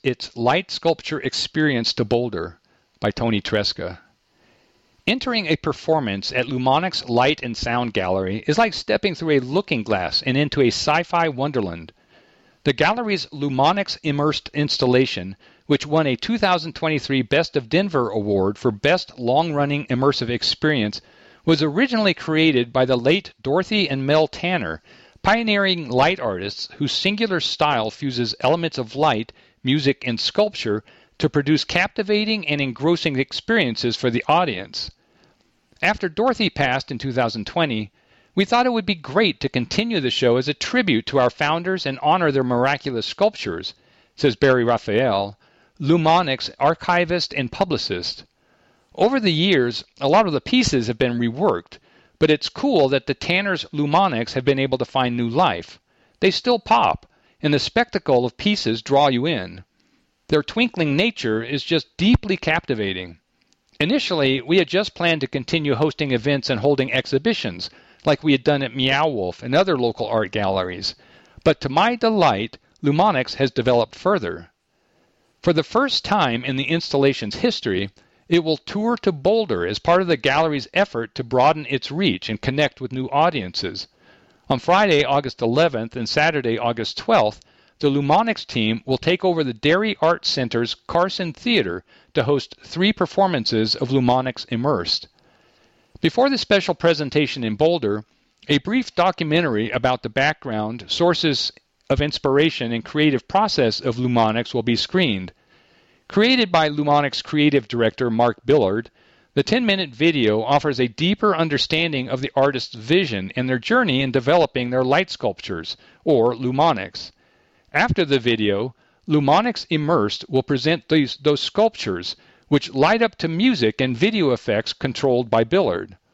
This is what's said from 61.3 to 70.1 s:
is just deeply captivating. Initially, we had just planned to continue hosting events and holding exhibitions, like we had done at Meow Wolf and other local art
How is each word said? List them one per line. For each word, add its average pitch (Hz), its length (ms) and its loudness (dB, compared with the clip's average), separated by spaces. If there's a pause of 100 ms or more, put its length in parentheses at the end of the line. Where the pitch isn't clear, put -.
is 131 200 -6
just - 340 -2
deeply 196 400 2
captivating. 98 800 -4 (640)
Initially, 151 600 0
we 156 180 2
had 170 100 2
just 196 260 -2
planned 165 280 0
to 135 40 -2
continue 143 480 -2
hosting 143 380 -2
events 127 360 0
and 120 120 -2
holding 135 320 2
exhibitions, 131 760 -2 (380)
like 151 160 2
we 156 100 2
had 131 120 0
done 143 180 2
at 123 140 -8
Meow 135 320 2
Wolf 98 340 -4
and 123 120 -4
other 180 220 2
local 117 300 -2
art 107 240 0